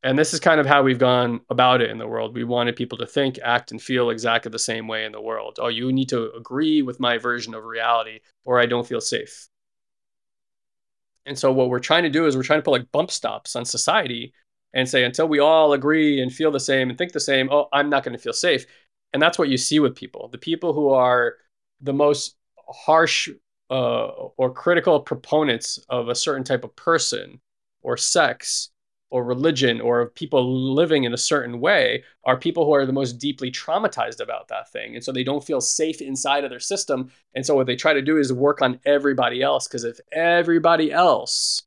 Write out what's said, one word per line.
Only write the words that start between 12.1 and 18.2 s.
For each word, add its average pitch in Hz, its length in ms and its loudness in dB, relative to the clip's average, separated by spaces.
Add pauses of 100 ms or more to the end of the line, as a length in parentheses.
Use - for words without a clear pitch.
is 135 100 2
we're 127 80 -2
trying 151 160 2
to - 40 -12
put, 156 60 0
like, 127 220 0
bump 160 180 0
stops - 460 -8
on 120 80 -6
society 123 680 -2 (400)
and 131 160 0
say, 127 160 2
"Until 160 240 0
we 147 120 4
all 156 320 6
agree 147 480 2
and 127 120 -4
feel 156 200 0
the 135 80 -2
same 135 280 0
and 123 100 -6
think 175 140 -4
the 151 80 -4
same, 131 300 0
oh, 143 220 2
I'm 143 180 2
not 139 140 0
gonna 123 140 -8
feel 117 140 -8